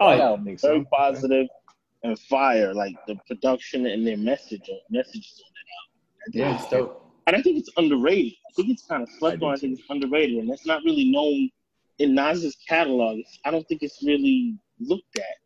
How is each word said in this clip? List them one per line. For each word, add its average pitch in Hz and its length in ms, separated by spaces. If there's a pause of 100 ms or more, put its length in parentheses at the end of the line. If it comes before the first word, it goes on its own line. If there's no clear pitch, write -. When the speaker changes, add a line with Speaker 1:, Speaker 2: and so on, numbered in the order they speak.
Speaker 1:
Oh, 196 100
Speaker 2:
That 127 80
Speaker 1:
yeah. 143 60
Speaker 2:
album 104 220
Speaker 3:
Think 98 100
Speaker 2:
is - 60
very 151 140
Speaker 3:
so? 151 40
Okay. 139 120
Speaker 2:
positive 135 540 (580)
and 113 140
fire. 123 540
Like, 98 220 (120)
the 107 100 (100)
production 127 600
and 113 200
their 110 100
message, 107 540 (180)
messages 127 560
on - 80
that - 240
album. - 140 (320)
I - 20
think 117 120
Speaker 1:
Yeah, 135 180
Speaker 2:
it's - 80
Speaker 1:
it's - 80
dope. - 360 (200)
Speaker 2:
And 170 100
I 277 60
think 330 160
it's - 180
underrated. 156 560 (160)
I - 60
think 196 160
it's - 160
kinda 135 200 (120)
slept 160 160
Speaker 3:
I 170 60
do 160 60
Speaker 2:
on. 143 60
I - 40
Speaker 3:
too. 135 40
Speaker 2:
think 131 200
it's - 100
underrated, 139 480
and 113 100
that's 131 180
not 311 180
really 285 260
known 285 400 (480)
in 139 160
Nas's 151 420 (100)
catalog. 123 520 (260)
I 139 60
don't 160 180
think 156 140
it's 143 200
really 143 520 (240)
looked 139 400
at. - 60 (220)